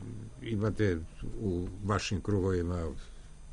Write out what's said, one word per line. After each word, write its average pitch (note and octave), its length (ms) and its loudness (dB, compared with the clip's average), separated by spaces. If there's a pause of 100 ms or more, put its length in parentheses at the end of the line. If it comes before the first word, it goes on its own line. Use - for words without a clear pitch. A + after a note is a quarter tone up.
(420)
imate G#2 560 2 (420)
u F2+ 280 2 (160)
vašim G2 360 2
krugovima F2+ 640 2 (680)